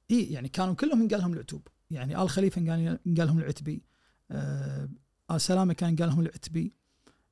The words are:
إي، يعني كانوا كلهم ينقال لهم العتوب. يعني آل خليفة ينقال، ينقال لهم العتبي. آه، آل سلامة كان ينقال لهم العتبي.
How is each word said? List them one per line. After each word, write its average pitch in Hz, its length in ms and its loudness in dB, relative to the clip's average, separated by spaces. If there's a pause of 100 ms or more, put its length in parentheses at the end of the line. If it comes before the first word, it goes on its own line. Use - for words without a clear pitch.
(100)
إي، 226 220 4
يعني 135 160 -6
كانوا 185 260 0
كلهم 285 280 2
ينقال 208 180 2
لهم 175 120 0
العتوب. 147 360 -10 (220)
يعني 151 320 -4
آل - 80 2
خليفة 190 300 0
ينقال، 165 460 0
ينقال 170 200 2
لهم 160 120 4
العتبي. 147 440 -4 (480)
آه، 139 580 -6 (420)
آل 165 100 0
سلامة 185 320 4
كان 170 180 0
ينقال 165 180 2
لهم 156 120 2
العتبي. 165 520 -4 (600)